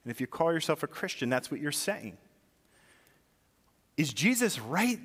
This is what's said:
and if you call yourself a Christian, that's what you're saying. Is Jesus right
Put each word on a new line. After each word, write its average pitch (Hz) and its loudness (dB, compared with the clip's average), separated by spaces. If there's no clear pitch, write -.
and 120 -6
if 117 -6
you 127 -2
call 165 2
yourself 160 0
a 143 -2
Christian, - -4
that's 127 0
what - -4
you're 147 -4
saying. 143 -4
Is 143 2
Jesus 208 2
right 185 0